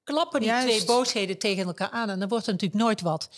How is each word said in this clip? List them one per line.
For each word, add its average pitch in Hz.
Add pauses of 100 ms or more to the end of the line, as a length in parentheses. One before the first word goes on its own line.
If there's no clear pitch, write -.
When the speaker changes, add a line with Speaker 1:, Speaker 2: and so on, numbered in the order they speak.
Speaker 1:
klappen 311
die 220
Speaker 2:
Juist. 247
Speaker 1:
twee 214
boosheden 220
tegen 196
elkaar 180
aan. 226
En 190
dan 196
wordt 226
er 220
natuurlijk 202
nooit 220
wat. 160